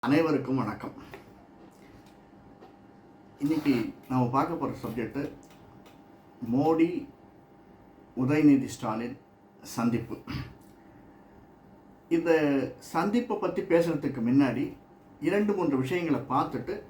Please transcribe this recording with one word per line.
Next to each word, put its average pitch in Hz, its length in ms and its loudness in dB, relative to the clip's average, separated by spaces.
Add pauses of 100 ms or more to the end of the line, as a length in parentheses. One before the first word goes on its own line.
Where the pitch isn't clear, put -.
அனைவருக்கும் 139 480 2
வணக்கம். 104 360 -4 (2500)
இன்னைக்கு 143 540 2 (160)
நாம 127 200 2
பார்க்க 151 260 0
போற 135 180 -4 (100)
சப்ஜெக்ட் 120 460 -6 (1300)
மோடி, 160 520 2 (1080)
உதயநிதி 139 480 6
ஸ்டாலின் 117 520 -6 (440)
சந்திப்பு. 117 560 -4 (1900)
இந்த 170 220 2 (600)
சந்திப்பை 202 460 0
பத்தி 185 220 -2
பேசுறதுக்கு 156 600 0
முன்னாடி 127 560 2 (440)
இரண்டு 202 320 0
மூன்று 160 240 0
விஷயங்களை 147 420 0
பார்த்துட்டு 139 720 -4